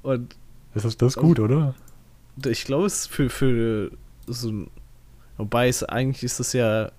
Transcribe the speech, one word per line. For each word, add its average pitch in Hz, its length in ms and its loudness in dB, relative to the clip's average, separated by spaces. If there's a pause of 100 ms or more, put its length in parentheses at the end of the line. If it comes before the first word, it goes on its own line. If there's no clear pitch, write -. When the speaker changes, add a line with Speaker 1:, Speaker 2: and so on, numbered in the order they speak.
Speaker 1:
Und 123 320 -4 (380)
Speaker 2:
Das 110 140 -2
ist, 113 160 0
das 127 140 4
ist - 40 -6
gut, 160 180 6
oder? 131 360 2 (720)
Speaker 1:
ich 117 180 -2
glaube, 151 220 0
es - 140 -2
ist - 80 -8
für, 135 200 0
für 113 600 0 (360)
so 120 240 -6
ein, 104 200 -8 (680)
wobei 117 320 0
es - 160 -2
eigentlich 131 400 -2
ist - 160 -6
es - 140 -4
ja 110 440 0